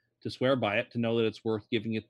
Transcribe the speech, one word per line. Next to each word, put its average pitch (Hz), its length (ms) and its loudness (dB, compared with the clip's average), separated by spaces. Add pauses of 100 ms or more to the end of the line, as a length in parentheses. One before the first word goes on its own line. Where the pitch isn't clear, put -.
(240)
to 113 60 -6
swear 127 260 2
by 110 240 0
it 120 120 -2
to 123 60 -8
know 117 220 2
that 113 60 4
it's 110 200 -4
worth 110 240 -4
giving 113 240 -2
it 110 160 -4